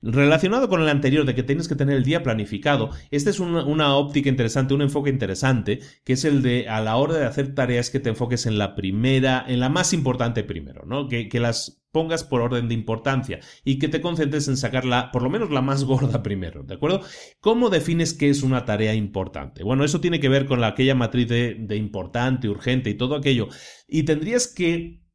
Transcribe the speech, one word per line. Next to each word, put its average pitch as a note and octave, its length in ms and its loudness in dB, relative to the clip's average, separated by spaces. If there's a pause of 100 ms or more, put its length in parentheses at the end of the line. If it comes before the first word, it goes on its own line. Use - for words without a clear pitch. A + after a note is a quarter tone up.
Relacionado D#3+ 640 4
con F3+ 140 2
el D#3 60 4
anterior C#3+ 360 4
de B2+ 120 0
que B2 80 -2
tienes C#3+ 240 -2
que C#3 80 -2
tener C#3 200 2
el B2+ 60 2
día D3 220 0
planificado, A2+ 640 0 (220)
esta C#3+ 180 0
es E3+ 80 -2
una, E3+ 260 -2
una D3 300 2
óptica C#3+ 340 2
interesante, C3 460 2
un C#3 80 2
enfoque C#3+ 280 0
interesante, G#2+ 680 0 (240)
que - 120 0
es - 100 -2
el C#3+ 180 4
de, B2 260 0
a A2 120 -2
la A2 160 0
hora D3+ 180 2
de D3+ 100 0
hacer C3+ 300 -2
tareas, B2 360 0
que C3+ 100 -2
te A#2 80 -2
enfoques A#2 380 -2
en G#2+ 120 0
la G2 160 -2
primera, B2+ 720 0
en B2 140 0
la B2+ 80 0
más F3 240 0
importante A#2+ 500 0
primero, D2 440 -10
¿no? C3+ 200 -4
Que, A#2 220 -6
que A#2+ 100 -2
las - 480 -4 (100)
pongas D#3+ 280 -2
por B2 180 0
orden A#2+ 260 -2
de A#2 60 0
importancia A2+ 680 -4 (240)
y C3+ 140 0
que D3+ 100 0
te D3+ 140 -2
concentres D3+ 460 -2
en C3 100 0
sacar C3 260 -2
la, B2 280 0
por B2 100 0
lo C3 80 -2
menos G#3 200 -2
la C3 120 0
más C#3 220 0
gorda C3 380 0
primero, F#2 400 -6
¿de C#2 120 -12
acuerdo? E3+ 260 0 (400)
¿Cómo A#3 300 4
defines E3 420 2
qué D3 160 2
es C#3+ 140 2
una C3 240 0
tarea G#2+ 280 0
importante? F#2 680 -6
Bueno, C3 180 2
eso D3+ 160 0
tiene E3+ 220 0
que C#3+ 80 2
ver C3+ 160 4
con C3+ 160 0
la, A#2 60 2
aquella C3 280 2
matriz A#2+ 320 2
de, A#2 320 0
de G#2+ 180 -6
importante, G#2+ 720 -2
urgente A#2 400 -2
y G2 60 0
todo B2+ 200 -2
aquello. C3+ 320 2 (400)
Y D#3 140 0
tendrías D#3+ 440 0
que E3+ 680 -4